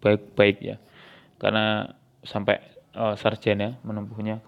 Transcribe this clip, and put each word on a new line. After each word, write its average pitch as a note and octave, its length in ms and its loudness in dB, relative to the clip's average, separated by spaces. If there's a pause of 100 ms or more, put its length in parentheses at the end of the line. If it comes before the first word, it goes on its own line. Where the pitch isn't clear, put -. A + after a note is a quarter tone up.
baik-baik G#2 560 4
ya. - 160 -8 (640)
Karena G#2+ 560 0 (300)
sampai, G#2 340 0 (360)
eh, G#2+ 240 -2
sarjana G#2+ 640 0
menempuhnya G#2+ 640 -8